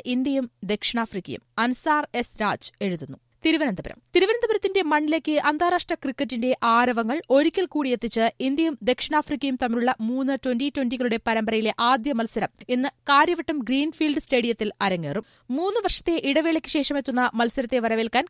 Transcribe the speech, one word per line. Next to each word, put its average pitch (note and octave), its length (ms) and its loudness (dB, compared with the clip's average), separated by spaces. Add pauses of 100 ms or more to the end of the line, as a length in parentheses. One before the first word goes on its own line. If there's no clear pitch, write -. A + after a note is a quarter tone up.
ഇന്ത്യയും B3+ 420 0 (160)
ദക്ഷിണാഫ്രിക്കയും. G3 800 -4 (140)
അൻസാർ C4+ 460 0 (100)
എസ് A#3+ 240 -4
രാജ് G3+ 420 -4
എഴുതുന്നു. E3 380 -4 (240)
തിരുവനന്തപുരം. D4+ 560 0 (120)
തിരുവനന്തപുരത്തിന്റെ G4+ 720 2
മണ്ണിലേക്ക് D4+ 600 0
അന്താരാഷ്ട്ര E4+ 520 0
ക്രിക്കറ്റിന്റെ B3+ 540 -4 (160)
ആരവങ്ങൾ A#3 520 2 (140)
ഒരിക്കൽ D#4 360 4
കൂടി C#4+ 240 -2
എത്തിച്ച് A3+ 340 0 (160)
ഇന്ത്യയും C#4+ 420 0
ദക്ഷിണാഫ്രിക്കയും C4+ 760 -2
തമ്മിലുള്ള A#3+ 440 0
മൂന്ന് B3+ 360 0
ട്വന്റി B3+ 320 -2
ട്വന്റികളുടെ B3 520 -2
പരമ്പരയിലെ A3 600 0
ആദ്യ B3 320 2
മത്സരം A3+ 380 -2 (180)
ഇന്ന് B3+ 200 0 (180)
കാര്യവട്ടം D#4 520 2
ഗ്രീൻഫീൽഡ് C#4+ 640 0
സ്റ്റേഡിയത്തിൽ A#3 480 0 (100)
അരങ്ങേറും. F3+ 440 -2 (260)
മൂന്ന് F#4+ 300 0
വർഷത്തെ F4 440 0
ഇടവേളയ്ക്ക് D#4+ 460 0
ശേഷമെത്തുന്ന C#4 520 0 (120)
മത്സരത്തെ A#3+ 440 0
വരവേൽക്കാൻ A3+ 520 0